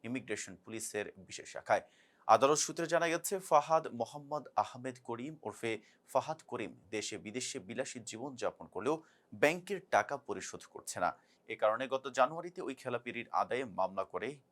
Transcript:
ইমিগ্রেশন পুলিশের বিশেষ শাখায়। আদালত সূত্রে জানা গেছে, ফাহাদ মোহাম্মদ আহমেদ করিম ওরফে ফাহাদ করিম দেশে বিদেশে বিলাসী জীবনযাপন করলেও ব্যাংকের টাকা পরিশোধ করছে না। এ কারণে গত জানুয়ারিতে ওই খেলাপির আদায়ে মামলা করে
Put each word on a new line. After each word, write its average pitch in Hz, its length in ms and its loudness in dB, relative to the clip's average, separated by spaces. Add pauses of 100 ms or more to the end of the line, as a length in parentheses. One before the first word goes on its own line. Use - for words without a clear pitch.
ইমিগ্রেশন 110 600 -6
পুলিশের 107 440 -4 (200)
বিশেষ - 280 -14
শাখায়। - 320 0 (420)
আদালত 135 380 8
সূত্রে 160 260 -4
জানা 170 200 4
গেছে, 165 220 -2 (160)
ফাহাদ 160 340 6 (160)
মোহাম্মদ 143 440 -6 (120)
আহমেদ 123 400 -2 (120)
করিম 123 260 -6 (120)
ওরফে 110 260 -2 (380)
ফাহাদ 135 280 0 (120)
করিম 110 220 -4 (220)
দেশে 107 300 -2
বিদেশে 123 340 -6 (100)
বিলাসী 127 300 -4 (120)
জীবনযাপন 110 640 -4
করলেও 123 220 0 (360)
ব্যাংকের 170 480 2 (140)
টাকা 107 200 6 (140)
পরিশোধ 95 340 -6 (100)
করছে - 320 -10
না। 85 60 4 (380)
এ 113 140 -4
কারণে 113 220 4 (100)
গত 131 100 -2 (140)
জানুয়ারিতে 170 480 0
ওই 131 80 -4
খেলাপির 120 420 -4 (260)
আদায়ে 120 220 0 (140)
মামলা 95 340 0
করে 107 160 -4 (240)